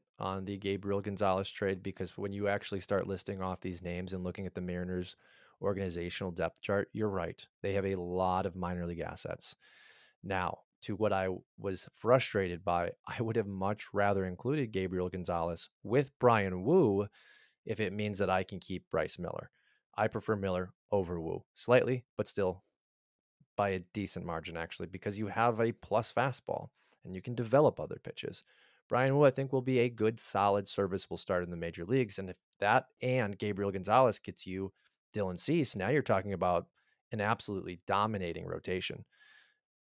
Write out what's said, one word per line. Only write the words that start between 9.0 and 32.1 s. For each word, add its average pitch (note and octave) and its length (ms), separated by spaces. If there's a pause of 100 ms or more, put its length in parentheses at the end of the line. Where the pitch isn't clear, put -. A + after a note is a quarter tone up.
assets. - 560 (680)
Now, F#2 380 (220)
to G#2+ 120
what G2+ 180
I F#2+ 160 (300)
was F#2+ 360
frustrated G2 720
by, F2 360
<laughs> - 60
I - 160
would A2+ 140
have A2 100
much G2 460
rather G2+ 320
included A#2 480
Gabriel F#2 360
Gonzalez F2 600 (140)
with C3+ 360
Bryan G2+ 440
Woo G#2+ 440 (580)
if G#2+ 160
it G2 120
means G#2 260
that F#2+ 120
I F#2 140
can F#2 160
keep F2+ 300
Bryce D#2+ 280
Miller. - 320 (460)
I G#2+ 120
prefer G#2+ 280
Miller F#2 340 (220)
over F2+ 280
Woo E2+ 240 (100)
slightly, B2 500 (120)
but G#2+ 120
still F#2 340 (920)
by G2+ 140
a F#2 100 (120)
decent F#2+ 320
margin, E2 320
actually, E2 300
because G2 320
you G#2+ 100
have A2+ 320
a A#2 120
plus - 400
fastball - 560 (360)
and F#2 100
you F#2 80
can B2 120
develop A#2+ 460
other - 220
pitches. - 420 (440)
Bryan C3+ 280
Woo, D3 80
I C3+ 60
think, C3+ 220
will C3+ 100
be B2+ 180
a B2 80
good, A2 320
solid, G2+ 480
serviceable F#2+ 480
start F2+ 260
in F2 80
the F2 60
major E2+ 280
leagues. A2+ 340